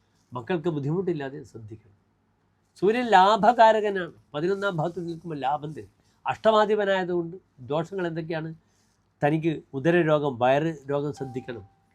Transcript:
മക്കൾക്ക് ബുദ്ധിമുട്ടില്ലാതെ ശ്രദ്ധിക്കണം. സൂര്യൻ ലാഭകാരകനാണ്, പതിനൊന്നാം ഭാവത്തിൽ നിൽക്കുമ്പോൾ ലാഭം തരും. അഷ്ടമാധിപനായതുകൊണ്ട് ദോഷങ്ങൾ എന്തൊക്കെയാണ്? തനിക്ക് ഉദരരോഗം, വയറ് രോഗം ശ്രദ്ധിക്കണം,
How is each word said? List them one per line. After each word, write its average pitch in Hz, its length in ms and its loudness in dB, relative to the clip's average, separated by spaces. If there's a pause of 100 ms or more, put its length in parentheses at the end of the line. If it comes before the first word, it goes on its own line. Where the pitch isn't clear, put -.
(320)
മക്കൾക്ക് 156 440 -4
ബുദ്ധിമുട്ടില്ലാതെ 147 600 -4 (140)
ശ്രദ്ധിക്കണം. 113 440 -20 (840)
സൂര്യൻ 233 320 2
ലാഭകാരകനാണ്, 208 1000 4 (200)
പതിനൊന്നാം 190 460 -2
ഭാവത്തിൽ 170 280 -6
നിൽക്കുമ്പോൾ 165 380 -10
ലാഭം 147 320 -4
തരും. 101 160 -18 (320)
അഷ്ടമാധിപനായതുകൊണ്ട് 190 1120 0 (360)
ദോഷങ്ങൾ 170 380 -4
എന്തൊക്കെയാണ്? 160 420 -8 (720)
തനിക്ക് 156 300 0 (260)
ഉദരരോഗം, 156 540 2 (100)
വയറ് 143 300 2 (180)
രോഗം 143 280 -4
ശ്രദ്ധിക്കണം, 123 460 -10 (300)